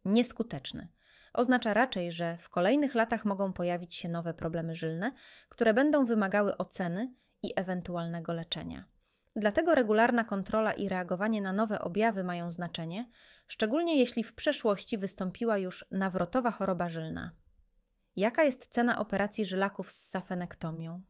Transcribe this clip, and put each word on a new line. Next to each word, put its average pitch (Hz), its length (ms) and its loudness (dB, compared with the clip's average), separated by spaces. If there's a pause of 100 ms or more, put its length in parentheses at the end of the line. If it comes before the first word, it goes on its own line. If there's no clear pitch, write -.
nieskuteczny. 214 840 0 (460)
Oznacza 247 400 2
raczej, 202 380 0
że 170 260 -4
w - 120 -20
kolejnych 262 460 2
latach 226 300 0
mogą 190 280 -2
pojawić 175 420 -4
się 175 140 -8
nowe 170 240 -4
problemy 165 420 -4
żylne, 165 360 -4 (380)
które 220 240 4
będą 285 320 4
wymagały 208 520 2
oceny 190 560 -4 (300)
i - 120 -4
ewentualnego 170 800 -4
leczenia. 165 520 -8 (500)
Dlatego 262 400 4
regularna 233 480 6
kontrola 214 500 0
i 196 160 -2
reagowanie 185 520 -2
na 190 120 -2
nowe 202 280 0
objawy 196 420 0
mają 175 280 -4
znaczenie, 175 580 -8 (380)
szczególnie 302 500 2
jeśli 240 260 4
w - 100 -18
przeszłości 226 640 0
wystąpiła 196 600 -2
już 185 340 -6
nawrotowa 190 600 0
choroba 180 380 -2
żylna. 160 420 -8 (840)
Jaka 233 280 2
jest 269 240 2
cena 240 320 2
operacji 208 460 -2
żylaków 190 460 -2
z - 180 -6
safenektomią? 175 1000 -6